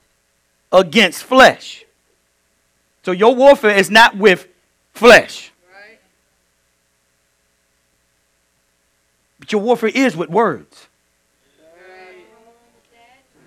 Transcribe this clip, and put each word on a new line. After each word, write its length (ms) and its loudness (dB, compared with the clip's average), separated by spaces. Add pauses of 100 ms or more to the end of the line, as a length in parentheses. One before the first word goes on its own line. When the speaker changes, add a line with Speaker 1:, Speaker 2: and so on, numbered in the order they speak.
(720)
Speaker 1:
against 500 0
flesh." 640 0 (1200)
So 80 -8
your 220 0
warfare 420 2
is 140 -2
not 260 2
with 320 -2 (440)
flesh. 600 0 (180)
Speaker 2:
Right. 300 -20 (3500)
Speaker 1:
But 140 -14
your 80 -4
warfare 340 -4
is 220 -2
with 140 -10
words. 580 -8 (720)
Speaker 2:
Right. 640 -20 (1200)